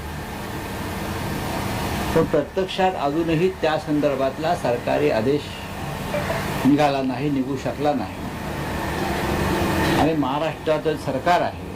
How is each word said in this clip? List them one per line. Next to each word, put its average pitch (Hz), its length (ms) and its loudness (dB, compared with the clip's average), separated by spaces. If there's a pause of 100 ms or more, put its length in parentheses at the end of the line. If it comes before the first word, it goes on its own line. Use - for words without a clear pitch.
(2250)
पण 165 100 6
प्रत्यक्षात 185 760 2
अजूनही 160 480 2 (140)
त्या 156 160 2
संदर्भातला 147 760 0
सरकारी 135 560 2
आदेश 131 300 2 (1200)
निघाला 139 380 6
नाही, 131 280 0
निघू 135 260 0
शकला 131 360 0
नाही. 117 220 -2 (1900)
आणि 165 140 4
महाराष्ट्राचं 151 840 0
सरकार 160 440 2
आहे 95 220 -2 (140)